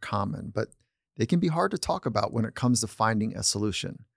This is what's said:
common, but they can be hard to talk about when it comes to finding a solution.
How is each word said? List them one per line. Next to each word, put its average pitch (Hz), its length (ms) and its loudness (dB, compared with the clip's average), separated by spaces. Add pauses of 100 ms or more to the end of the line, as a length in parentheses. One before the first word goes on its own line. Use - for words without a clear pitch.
common, 101 540 -4
but 113 140 -2 (480)
they 110 80 2
can 175 140 2
be 175 100 2
hard 170 220 2
to 175 80 -4
talk - 260 -4
about 104 280 0
when 113 120 0
it 110 100 -6
comes 123 260 2
to 110 80 -2
finding 110 460 2
a - 80 -6
solution. 101 640 -2 (120)